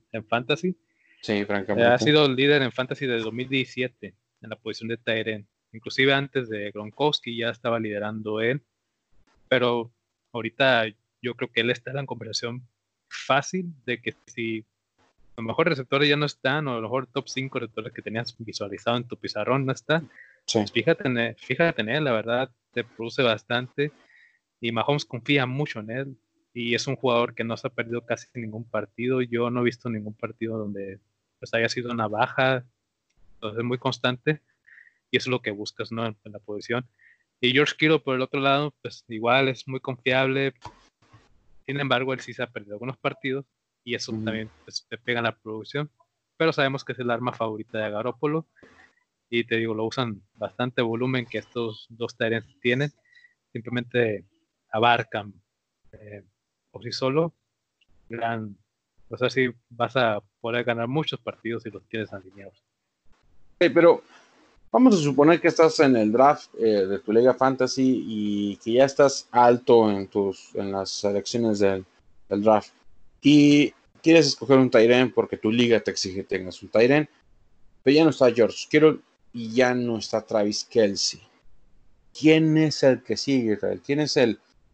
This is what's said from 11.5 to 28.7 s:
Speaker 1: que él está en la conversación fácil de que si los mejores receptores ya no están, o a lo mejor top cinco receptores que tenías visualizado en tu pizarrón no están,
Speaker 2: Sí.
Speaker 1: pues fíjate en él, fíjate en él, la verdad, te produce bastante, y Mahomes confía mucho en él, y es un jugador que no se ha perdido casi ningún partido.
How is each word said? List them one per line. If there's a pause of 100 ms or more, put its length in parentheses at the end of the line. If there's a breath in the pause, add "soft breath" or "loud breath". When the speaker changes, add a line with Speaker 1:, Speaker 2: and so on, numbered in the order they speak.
Speaker 1:
que
él
está
en
la
conversación (420)
fácil (120)
de
que (120)
si (720)
los
mejores
receptores
ya
no
están,
o
a
lo
mejor
top
cinco
receptores
que
tenías
visualizado
en
tu
pizarrón
no
están, (360 soft breath)
Speaker 2:
Sí.
Speaker 1:
pues
fíjate
en
él,
fíjate
en
él,
la
verdad, (200)
te
produce
bastante, (720 soft breath)
y
Mahomes
confía
mucho
en
él, (360)
y
es
un
jugador
que
no
se
ha
perdido
casi
ningún
partido.